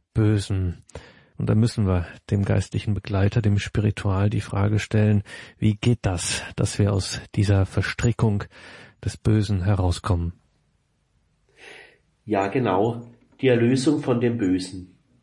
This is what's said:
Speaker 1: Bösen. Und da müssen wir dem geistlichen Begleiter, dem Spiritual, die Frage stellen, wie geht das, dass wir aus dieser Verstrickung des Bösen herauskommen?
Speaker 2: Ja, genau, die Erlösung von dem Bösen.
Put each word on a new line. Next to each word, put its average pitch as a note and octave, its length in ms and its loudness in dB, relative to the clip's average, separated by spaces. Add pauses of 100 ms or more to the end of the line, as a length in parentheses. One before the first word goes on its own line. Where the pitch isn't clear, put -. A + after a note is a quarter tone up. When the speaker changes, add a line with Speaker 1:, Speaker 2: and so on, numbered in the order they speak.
(120)
Speaker 1:
Bösen. G2+ 680 0 (560)
Und A2 120 -2
da A2 40 4
müssen A2 320 2
wir F2+ 200 2 (240)
dem G2+ 140 0
geistlichen G2+ 500 -2
Begleiter, G2 480 0
dem G#2 160 2
Spiritual, G2+ 720 0
die G#2 100 -2
Frage G2+ 380 -2
stellen, G#2 440 2 (360)
wie G#2+ 160 2
geht A#2+ 280 0
das, - 400 -4 (140)
dass - 220 -2
wir G#2 140 4
aus - 280 -4 (140)
dieser G2 320 2
Verstrickung - 760 -2 (600)
des - 120 -6
Bösen G#2 460 0
herauskommen? F2+ 720 0 (1900)
Speaker 2:
Ja, G2+ 240 0
genau, A2+ 580 0 (340)
die C3 80 2
Erlösung B2+ 540 2
von A#2+ 180 0
dem A#2 180 0
Bösen. F#2 580 -4 (260)